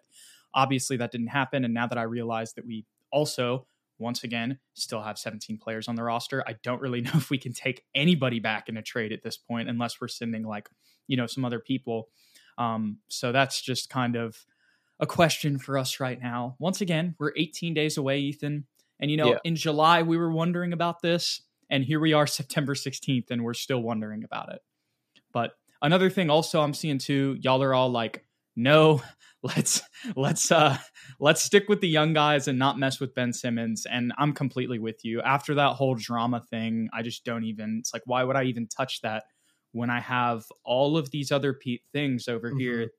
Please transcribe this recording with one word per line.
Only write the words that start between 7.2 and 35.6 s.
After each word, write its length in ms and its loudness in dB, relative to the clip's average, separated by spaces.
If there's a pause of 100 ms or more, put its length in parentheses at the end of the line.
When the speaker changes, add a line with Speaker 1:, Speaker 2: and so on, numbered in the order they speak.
Speaker 1:
we 80 0
can 140 -10
take 300 -6 (120)
anybody 440 2
back 300 -4
in 80 -6
a 60 -10
trade 280 -6
at 120 -10
this 140 -8
point, 320 -6
unless 300 -4
we're 80 -8
sending, 360 -6
like, 260 -10 (380)
you 100 0
know, 80 0
some 200 -4
other 140 -4
people. 500 -4 (480)
Um, 400 -2 (100)
so 240 -4
that's 300 2
just 280 -4
kind 280 -2
of 280 -8 (540)
a 80 0
question 500 2
for 200 -4
us 240 -2
right 200 -6
now. 380 -6
Once 220 -2
again, 360 0
we're 180 -2
eighteen 380 -2
days 240 0
away, 220 0
Ethan. 480 -4 (320)
And, 100 -2
you 80 0
know, 140 4
Speaker 2:
Yeah. 140 4
Speaker 1:
in 100 0
July, 480 4
we 140 2
were 140 0
wondering 420 0
about 280 -2
this. 400 0 (300)
And 140 2
here 160 2
we 100 6
are, 160 6
September 480 -2
sixteenth, 560 -4
and 140 -2
we're 80 -4
still 260 -2
wondering 460 -6
about 280 -10
it. 80 -14 (680)
But 220 -2 (280)
another 280 6
thing 200 0
also 320 4
I'm 120 2
seeing 240 -2
too, 420 0
y'all 240 2
are 100 2
all 160 4
like, 360 -4 (320)
"No, 440 8 (220)
<laughs> 200 -20
let's, 380 0 (360)
let's, 340 2
uh, 260 8 (440)
let's 200 6
stick 280 4
with 100 4
the 80 0
young 260 4
guys 360 4
and 100 2
not 180 4
mess 220 0
with 160 -6
Ben 160 0
Simmons." 580 -2
And 280 -2
I'm 160 2
completely 440 -4
with 280 -8
you. 160 -4
After 340 0
that 220 4